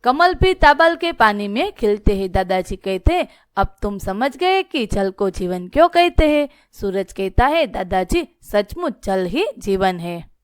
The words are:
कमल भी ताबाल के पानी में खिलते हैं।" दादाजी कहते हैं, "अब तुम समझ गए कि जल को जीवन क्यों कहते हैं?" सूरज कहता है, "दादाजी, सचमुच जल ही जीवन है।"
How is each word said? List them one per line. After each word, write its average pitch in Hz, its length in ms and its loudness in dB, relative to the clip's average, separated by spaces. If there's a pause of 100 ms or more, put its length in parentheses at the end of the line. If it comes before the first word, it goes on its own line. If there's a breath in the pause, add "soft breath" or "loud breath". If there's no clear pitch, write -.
कमल 320 300 2
भी 370 200 2
ताबाल 320 420 4
के 339 160 -4
पानी 208 360 0
में 294 240 -2
खिलते 208 460 0
हैं।" 190 140 -4
दादाजी 185 440 -2
कहते 190 380 0
हैं, 339 140 -2 (280 soft breath)
"अब 196 260 -2
तुम 202 160 -6
समझ 233 380 -4
गए 370 260 0
कि 247 240 -4
जल 196 240 -2
को 196 200 -2
जीवन 180 380 -6
क्यों 320 200 4
कहते 339 420 2
हैं?" 294 180 2 (240 soft breath)
सूरज 196 400 -6
कहता 196 340 0
है, 311 200 2
"दादाजी, 190 640 -4 (140)
सचमुच 214 640 -4
जल 190 200 -2
ही 294 200 -2 (120)
जीवन 190 400 -2
है।" 170 460 -12